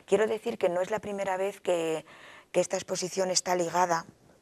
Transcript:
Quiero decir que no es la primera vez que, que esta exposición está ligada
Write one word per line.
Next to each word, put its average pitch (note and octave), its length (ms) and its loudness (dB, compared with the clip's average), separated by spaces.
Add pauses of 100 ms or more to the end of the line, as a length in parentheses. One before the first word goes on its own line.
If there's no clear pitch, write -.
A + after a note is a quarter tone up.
Quiero G3+ 200 4
decir A3 320 -2
que F#3 120 2
no F3 120 0
es F#3 80 -2
la G#3+ 100 -2
primera G3 380 -4
vez G3 240 -4
que, E3 420 0 (480)
que F3+ 100 2
esta F#3+ 160 0
exposición F#3 520 -4
está F3+ 260 0
ligada E3+ 500 2 (360)